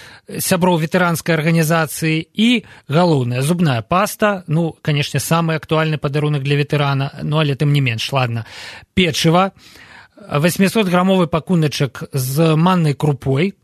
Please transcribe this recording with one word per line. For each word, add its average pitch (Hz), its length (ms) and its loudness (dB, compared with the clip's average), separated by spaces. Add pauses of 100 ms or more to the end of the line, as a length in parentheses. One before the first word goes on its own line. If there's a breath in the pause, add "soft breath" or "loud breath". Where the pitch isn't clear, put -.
(280 loud breath)
сяброў 180 560 0
ветэранскай 170 500 0
арганізацыі 160 1000 0
і, 233 300 2 (240 loud breath)
галоўнае, 135 520 2
зубная 151 400 0
паста. 196 680 -2
Ну, 160 360 -2
канешне, 147 380 -2
самы 165 360 0
актуальны 156 400 -2
падарунак 147 460 -2
для 143 140 0
ветэрана, 143 560 -2 (100)
ну, 151 160 -2
але 143 160 0
тым 143 180 0
не 143 80 2
менш, 117 320 -2
ладна. 117 320 -2 (500 loud breath)
Печыва, 180 580 2 (760 loud breath)
васьмісотграмовы 180 960 2
пакуначак 156 840 -2
з 139 440 0
маннай 170 360 2
крупой 147 720 -2